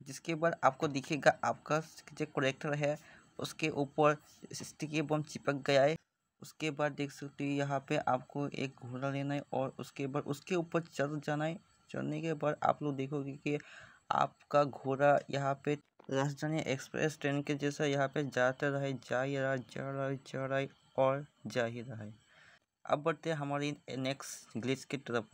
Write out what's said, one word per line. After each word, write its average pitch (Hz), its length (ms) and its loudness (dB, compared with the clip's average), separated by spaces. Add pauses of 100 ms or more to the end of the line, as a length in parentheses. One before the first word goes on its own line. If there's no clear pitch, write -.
जिसके 139 340 -6
बाद 165 300 2
आपको 139 240 4
दिखेगा 139 560 4
आपका 117 360 0 (340)
जो 151 120 -4
करेक्टर 143 480 0
है 147 220 0 (420)
उसके 156 300 -4
ऊपर 147 480 4 (360)
स्टिकी 151 500 -4
बम 151 200 0
चिपक 143 440 -4
गया 139 160 8
है। 151 140 4 (460)
उसके - 280 -6
बाद 147 220 0
देख 139 200 -4
सकते 143 320 -8
हो 143 60 0
यहाँ 143 280 0 (100)
पे 151 80 2
आपको 135 520 0
एक 135 340 -6
घोड़ा 127 280 -4
लेना 139 240 -2
है 143 80 -4 (100)
और 131 260 -2
उसके 139 280 -6
बाद 135 200 -2
उसके - 280 -4
ऊपर 170 260 0
चढ़ 151 460 -2
जाना 151 180 0
है। 165 140 -4 (320)
चढ़ने 143 300 -4
के 160 140 -2
बाद 147 280 0
आप 131 200 4
लोग 143 140 -2
देखोगे 135 360 -4
कि 147 260 -2 (520)
आपका - 540 2
घोड़ा 139 540 4 (120)
यहाँ 139 240 0 (100)
पे 147 100 2 (360)
राजधानी 143 500 0
एक्सप्रेस - 600 -2
ट्रेन 143 220 0
के 147 120 -2
जैसा 143 300 -2
यहाँ 139 240 2
पे 151 160 -2
जाता 127 440 2
रहे, 139 240 -2
जा 123 300 -2
ही 139 160 -2
रहा, 135 180 0
जा 131 340 -6
रहा, 139 220 -4
जा 135 340 -6
रहा 135 560 -2
और 135 240 2 (200)
जा 117 180 0
ही 117 160 -6
रहा 113 220 -10
है। 107 100 -12 (720)
अब 147 180 2
बढ़ते 165 280 -2
हैं 160 60 0
हमारी 143 380 -2 (240)
नेक्स्ट - 600 -6
ग्लिच 127 260 0
की - 120 -6
तरफ। 117 380 -2